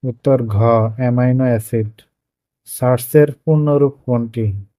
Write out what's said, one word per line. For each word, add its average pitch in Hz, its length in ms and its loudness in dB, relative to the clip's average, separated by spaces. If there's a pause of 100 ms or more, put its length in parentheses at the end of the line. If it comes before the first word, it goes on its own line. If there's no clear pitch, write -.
উত্তর 131 420 0
ঘ, 107 120 -2 (400)
অ্যামাইনো 127 500 0
অ্যাসিড। 113 440 -4 (760)
সার্সের 127 600 2 (140)
পূর্ণরূপ 147 520 0 (100)
কোনটি? 117 420 -4 (320)